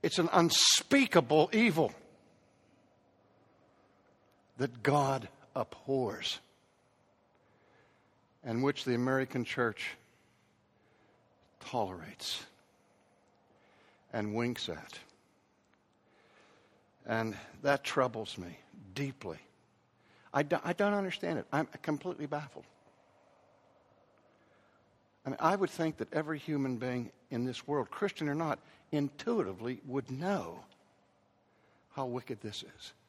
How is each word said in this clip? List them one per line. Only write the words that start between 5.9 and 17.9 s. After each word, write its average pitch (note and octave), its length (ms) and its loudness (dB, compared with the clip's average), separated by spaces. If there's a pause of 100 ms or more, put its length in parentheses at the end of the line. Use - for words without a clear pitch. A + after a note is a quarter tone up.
and A#2+ 200 -2
which C#3 220 0
the B2 100 2
American C3 480 0
church - 540 -2 (1600)
tolerates - 840 -6 (1700)
and G#2 220 -4
winks A#2 340 -2
at. - 300 -10 (2000)
And A2+ 280 -2 (280)
that C#3+ 200 2
troubles A2+ 540 -2